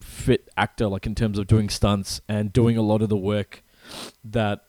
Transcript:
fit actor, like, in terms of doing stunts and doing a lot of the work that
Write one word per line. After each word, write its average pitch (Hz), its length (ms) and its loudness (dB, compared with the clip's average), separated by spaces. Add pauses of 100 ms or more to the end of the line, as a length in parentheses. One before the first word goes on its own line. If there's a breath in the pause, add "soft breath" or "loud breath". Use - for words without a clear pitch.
fit - 560 -2
actor, 104 300 0
like, 95 180 -4
in 107 100 -6
terms 107 220 0
of 101 100 -2
doing 107 220 4
stunts - 580 0
and 104 240 -2
doing 117 260 4
a 113 40 2
lot 107 200 2
of 110 80 2
the 104 80 0
work 101 440 -4 (600 loud breath)
that 104 460 -2